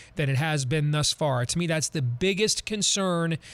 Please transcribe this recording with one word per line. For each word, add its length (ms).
than 160
it 60
has 280
been 280
thus 200
far. 320
To 140
me, 80
that's 220
the 120
biggest 640
concern, 720